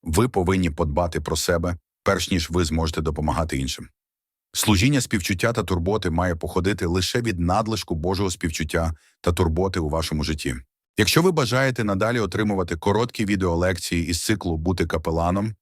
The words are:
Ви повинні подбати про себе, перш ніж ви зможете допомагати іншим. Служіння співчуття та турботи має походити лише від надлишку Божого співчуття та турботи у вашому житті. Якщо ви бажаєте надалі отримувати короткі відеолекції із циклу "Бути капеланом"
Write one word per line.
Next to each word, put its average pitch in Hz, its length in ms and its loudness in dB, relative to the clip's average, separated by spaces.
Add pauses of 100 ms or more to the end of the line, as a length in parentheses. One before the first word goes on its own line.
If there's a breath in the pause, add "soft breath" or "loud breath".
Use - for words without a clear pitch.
Ви 113 260 2
повинні 92 420 0
подбати 78 500 -2
про 78 160 -4
себе, 87 400 0 (260)
перш 95 280 0
ніж 82 200 0
ви 87 140 2
зможете 80 360 -2
допомагати 76 580 -2
іншим. 65 300 -6 (640)
Служіння 120 480 4
співчуття 104 520 0
та 107 100 -2
турботи 92 480 0
має 87 260 0
походити 90 500 -2
лише 92 340 0
від 98 200 -2
надлишку 101 540 0
Божого 90 360 0
співчуття 82 640 -2 (260 soft breath)
та 87 120 2
турботи 87 480 2
у 76 80 -2
вашому 78 360 -2
житті. 73 320 -4 (400)
Якщо 156 260 4
ви 185 100 4
бажаєте 127 520 2
надалі 107 360 0
отримувати 95 560 0
короткі 90 480 0
відеолекції 90 840 0
із 82 160 -2
циклу 87 320 0
"Бути 85 300 0
капеланом" 85 760 0